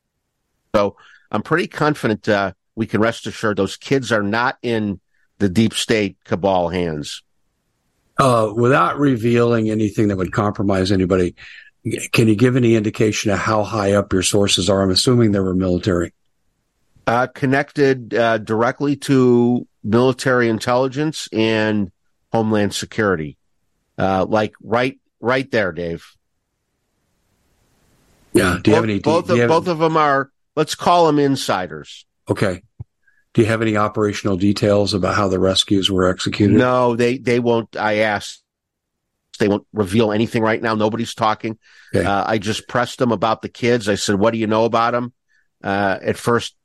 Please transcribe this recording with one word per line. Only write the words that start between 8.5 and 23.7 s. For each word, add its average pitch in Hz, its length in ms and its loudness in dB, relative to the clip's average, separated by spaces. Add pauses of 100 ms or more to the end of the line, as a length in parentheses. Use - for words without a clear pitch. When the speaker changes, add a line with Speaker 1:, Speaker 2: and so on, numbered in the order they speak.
Speaker 2:
without 143 440 2
revealing 120 720 2
anything 107 380 0
that 98 80 0
would 92 160 -4
compromise 101 600 0
anybody, 92 420 2 (800)
can 117 160 4
you 107 60 4
give 123 220 2
any 117 200 4
indication 107 540 0
of 92 80 0
how 107 240 0
high 98 300 -2
up 101 200 0
your 92 100 2
sources 101 480 0
are? 98 120 2
I'm 95 80 2
assuming 117 420 2
they 101 80 0
were 92 140 -2
military. 90 580 -2 (920)
Speaker 1:
Uh, 120 200 2
connected, 135 880 -2
uh, 113 240 2
directly 120 580 -2
to 123 720 2 (180)
military 123 640 2
intelligence 131 840 -2
and 107 600 0 (400)
Homeland 110 420 0
Security. 90 640 -2 (600)